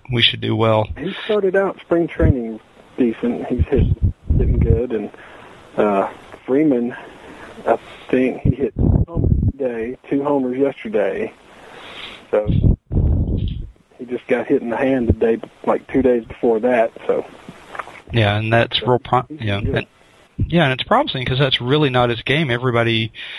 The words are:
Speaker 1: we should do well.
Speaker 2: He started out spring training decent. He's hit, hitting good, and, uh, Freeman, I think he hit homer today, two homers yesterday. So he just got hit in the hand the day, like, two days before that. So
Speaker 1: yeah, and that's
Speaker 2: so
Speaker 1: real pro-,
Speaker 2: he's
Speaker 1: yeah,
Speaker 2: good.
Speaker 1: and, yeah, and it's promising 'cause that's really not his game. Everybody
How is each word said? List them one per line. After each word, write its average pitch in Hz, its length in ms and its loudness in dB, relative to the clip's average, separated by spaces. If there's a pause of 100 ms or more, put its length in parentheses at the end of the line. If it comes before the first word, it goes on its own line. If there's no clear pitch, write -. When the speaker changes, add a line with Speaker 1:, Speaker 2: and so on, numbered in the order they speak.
(120)
Speaker 1:
we 117 80 0
should 113 200 0
do 113 160 -2
well. 110 320 2 (100)
Speaker 2:
He 185 140 -6 (120)
started 196 300 0
out 196 260 0
spring 170 280 0
training 120 500 4 (400)
decent. 120 480 0
He's 123 200 0
hit, - 200 2 (500)
hitting - 220 2
good, - 340 2
and, 107 180 -4 (640)
uh, 104 320 2 (380)
Freeman, 127 480 2 (720)
I - 120 2 (320)
think 127 320 0
he - 140 4
hit - 200 -4
homer - 520 0 (240)
today, 123 440 -6 (140)
two 139 140 0
homers 131 340 -2
yesterday. 110 760 -2 (1000)
So 104 140 2 (1500)
he 131 80 -12
just 123 200 -8
got 120 220 -2
hit 135 120 2
in 117 100 -6
the 110 60 -4
hand 131 320 0
the - 40 4
day, 117 260 2 (260)
like, - 220 -2
two 131 160 0
days 123 220 2
before 113 360 0
that. 117 300 2 (160)
So 87 180 -2 (880)
Speaker 1:
yeah, 104 240 2
and 110 160 -2
that's 120 260 2
Speaker 2:
so - 80 -4
Speaker 1:
real 123 140 4
pro-, 127 220 0
Speaker 2:
he's 151 180 -14
Speaker 1:
yeah, 101 200 -2
Speaker 2:
good. - 160 -2
Speaker 1:
and, 120 100 -2 (600)
yeah, 160 180 2
and 131 80 2
it's 127 140 -4
promising 214 380 0
'cause 127 140 -2
that's 135 220 2
really 139 300 2
not 123 200 2
his 113 120 -4
game. 143 280 0
Everybody 117 600 0 (280)